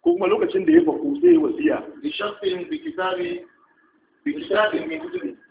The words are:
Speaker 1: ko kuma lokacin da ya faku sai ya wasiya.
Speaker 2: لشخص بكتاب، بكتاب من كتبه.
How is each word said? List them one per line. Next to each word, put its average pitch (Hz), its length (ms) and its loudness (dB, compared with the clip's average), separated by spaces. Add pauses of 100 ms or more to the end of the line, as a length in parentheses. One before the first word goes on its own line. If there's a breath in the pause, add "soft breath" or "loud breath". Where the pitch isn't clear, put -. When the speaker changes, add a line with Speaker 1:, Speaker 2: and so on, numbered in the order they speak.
Speaker 1:
ko 170 100 2
kuma 185 140 0
lokacin - 400 0
da - 60 6
ya 170 120 10
faku - 360 -2
sai 349 140 8
ya - 60 6
wasiya. - 440 -2 (180)
Speaker 2:
لشخص 202 420 -6
بكتاب، 180 960 -6 (840)
بكتاب 202 480 0 (140)
من 160 100 -6
كتبه. 180 380 -10 (140)